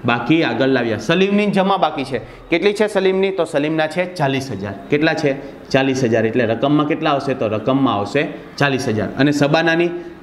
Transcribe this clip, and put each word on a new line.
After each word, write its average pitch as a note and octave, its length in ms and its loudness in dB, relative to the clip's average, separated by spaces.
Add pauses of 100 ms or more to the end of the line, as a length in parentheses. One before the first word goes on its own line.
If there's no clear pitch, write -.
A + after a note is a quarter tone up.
બાકી B2 380 2
આગળ A#2+ 220 0
લાવ્યા. A#2+ 320 2
સલીમની F#3+ 480 2
જમા G3 320 2
બાકી D3+ 260 0
છે. B2+ 180 -6 (280)
કેટલી E3+ 240 2
છે G#3 140 2
સલીમની? F#3+ 440 2
તો E3+ 140 -2
સલીમના D#3 420 0
છે F3 260 -4
ચાલીસ C3+ 380 -2
હજાર. G2 220 -6 (160)
કેટલા D#3 240 2
છે? D3 220 0 (340)
ચાલીસ C3+ 340 2
હજાર. A2+ 220 2
એટલે A#2 200 0
રકમમાં C#3+ 420 2
કેટલા D#3 240 0
આવશે? C#3 240 0
તો B2+ 120 -2
રકમમાં A#2+ 460 2
આવશે G#2 340 0 (300)
ચાલીસ C#3 300 0
હજાર. G#2+ 220 -2 (100)
અને C#3+ 120 4
સબાનાની? E3 580 2 (340)